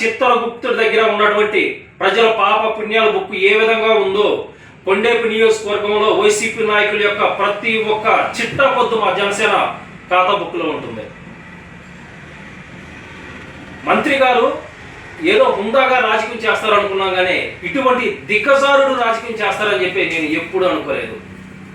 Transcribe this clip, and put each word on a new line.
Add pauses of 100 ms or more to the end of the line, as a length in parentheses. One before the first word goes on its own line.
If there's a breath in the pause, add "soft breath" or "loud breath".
చిత్రగుప్తుడి
దగ్గర
ఉన్నటువంటి (120)
ప్రజల
పాప
పుణ్యాల
బుక్
ఏ
విధంగా
ఉందో (380 loud breath)
కొండేపు
నియోజకవర్గంలో
వైసీపీ
నాయకుల
యొక్క
ప్రతి
ఒక్క
చిట్టా
పొద్దు
మా
జనసేన (300)
ఖాతా
బుక్లో
ఉంటుంది. (2750)
మంత్రి
గారు (680)
ఏదో
హుందాగా
రాజకీయం
చేస్తారనుకున్నాం,
కానీ
ఇటువంటి
దిగజారుడు
రాజకీయం
చేస్తారని
చెప్పి
నేను
ఎప్పుడూ
అనుకోలేదు. (560)